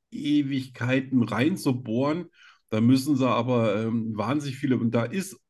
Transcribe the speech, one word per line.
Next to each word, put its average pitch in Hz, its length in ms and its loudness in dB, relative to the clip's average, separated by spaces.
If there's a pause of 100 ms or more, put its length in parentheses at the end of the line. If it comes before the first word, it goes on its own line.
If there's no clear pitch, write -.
(120)
Ewigkeiten 135 1120 0
reinzubohren. 135 1040 -2 (440)
Da 110 120 0
müssen 131 340 4
sie 131 140 2
aber, 113 540 2
ähm, 113 340 -4
wahnsinnig 131 400 -4
viele, 127 200 0
und 113 140 0
da 117 120 2
ist 175 340 -6 (120)